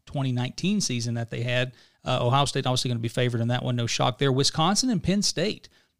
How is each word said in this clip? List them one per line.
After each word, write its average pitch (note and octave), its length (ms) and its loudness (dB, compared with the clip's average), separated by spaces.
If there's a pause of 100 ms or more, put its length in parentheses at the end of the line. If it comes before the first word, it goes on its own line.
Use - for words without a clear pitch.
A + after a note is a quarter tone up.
twenty C3+ 280 -4
nineteen B2+ 480 -2
season A#2+ 340 -2
that A#2 160 -6
they B2 120 -6
had. B2 300 0 (320)
Uh, B2+ 220 0
Ohio C#3 180 4
State C3 220 -2
obviously B2+ 240 0
gonna A#2+ 100 0
be A#2 80 -2
favored A#2+ 320 0
in A#2 80 0
that B2 140 0
one. B2+ 140 -2
No A#2+ 100 -2
shock C3 320 0
there. C#3 140 4
Wisconsin E3 580 2
and F#3+ 120 0
Penn G3+ 180 2
State, - 480 -2 (320)